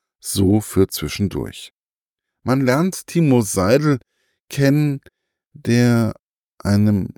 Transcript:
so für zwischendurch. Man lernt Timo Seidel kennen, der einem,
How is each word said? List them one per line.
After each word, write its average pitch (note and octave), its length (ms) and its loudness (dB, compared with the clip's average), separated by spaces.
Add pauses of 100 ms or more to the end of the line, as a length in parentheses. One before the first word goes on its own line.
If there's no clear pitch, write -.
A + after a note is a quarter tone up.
(180)
so G2+ 420 0
für F#2+ 280 0
zwischendurch. D2 840 -8 (720)
Man C3 200 0
lernt C#3+ 440 0
Timo C#3 360 2
Seidel B2 560 0 (500)
kennen, C#3+ 540 0 (500)
der A#2 640 0 (440)
einem, G2+ 600 0